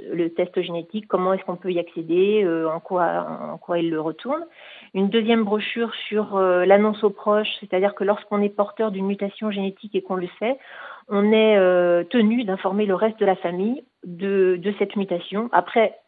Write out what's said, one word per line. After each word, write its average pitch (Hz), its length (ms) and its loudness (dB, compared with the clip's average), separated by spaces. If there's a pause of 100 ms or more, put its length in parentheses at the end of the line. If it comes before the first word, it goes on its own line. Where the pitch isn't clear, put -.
(100)
le 165 200 -2
test 180 320 -4
génétique, 170 440 -8
comment 185 280 0
est-ce 190 100 -4
qu'on 180 120 -6
peut 185 140 -6
y 175 80 -2
accéder, 175 640 0
euh, 165 280 0
en 165 100 -4
quoi, 175 460 -2 (260)
en 160 60 -12
quoi 175 200 -4
il 170 120 -2
le 156 100 -4
retourne. 240 460 -6 (480)
Une 196 160 0
deuxième 226 340 2
brochure 214 480 -4 (160)
sur, 208 260 -4
euh, 185 300 2
l'annonce 208 400 4
aux 208 60 2
proches, 208 500 0
c'est-à-dire 202 340 -2
que 202 100 -4
lorsqu'on 208 360 -2
est 208 80 0
porteur 208 420 -2
d'une 190 140 -4
mutation 202 460 -6
génétique 196 440 -8
et 190 60 0
qu'on 185 140 -6
le 180 140 -4 (100)
sait, 247 180 -2 (520)
on 202 220 2
est, 220 280 6
euh, 175 460 4
tenu 233 400 2
d'informer 196 420 -2
le 196 80 0
reste 214 260 0
de 202 60 2
la 190 100 4
famille 190 480 -4 (200)
de, 185 520 0
de 180 220 -4
cette 196 180 -2
mutation. 196 560 -4
Après, 240 420 2 (140)